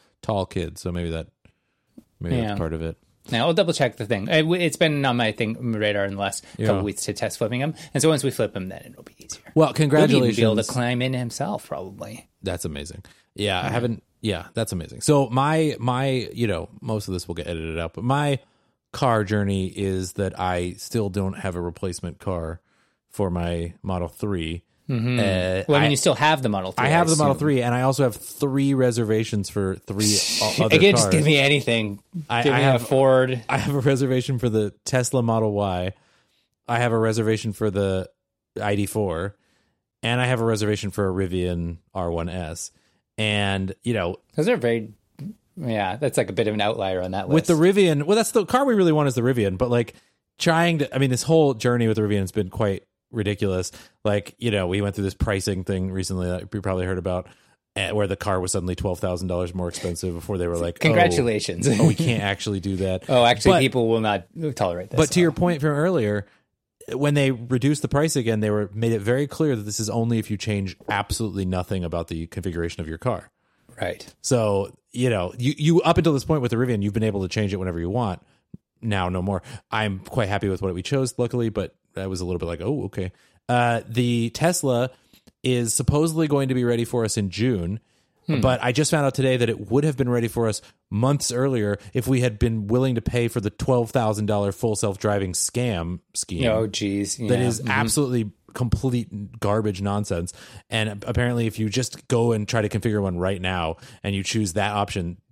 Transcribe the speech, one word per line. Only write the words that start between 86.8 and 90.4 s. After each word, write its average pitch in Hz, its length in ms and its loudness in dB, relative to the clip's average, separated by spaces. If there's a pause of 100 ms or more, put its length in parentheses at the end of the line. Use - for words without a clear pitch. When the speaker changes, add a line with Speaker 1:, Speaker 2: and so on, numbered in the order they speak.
Speaker 1:
for 120 180 0
us 107 140 -2
in 101 120 0
June, 104 500 -2 (460)
Speaker 2:
Hmm. 147 140 0
Speaker 1:
but 127 220 4
I 123 100 0
just 147 180 2
found 147 160 2
out 131 80 0
today 131 240 2
that 117 120 2
it 104 200 -6
would 139 140 4
have 151 120 0
been 127 120 0
ready 117 200 2
for 117 200 0